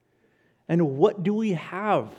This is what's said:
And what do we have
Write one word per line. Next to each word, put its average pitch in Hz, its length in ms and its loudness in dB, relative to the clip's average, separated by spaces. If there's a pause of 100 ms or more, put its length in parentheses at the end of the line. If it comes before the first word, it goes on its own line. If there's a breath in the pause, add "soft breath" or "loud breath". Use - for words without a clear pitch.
(720)
And 160 260 2
what 202 260 2
do 202 120 0
we 220 180 0
have 175 560 -2 (100)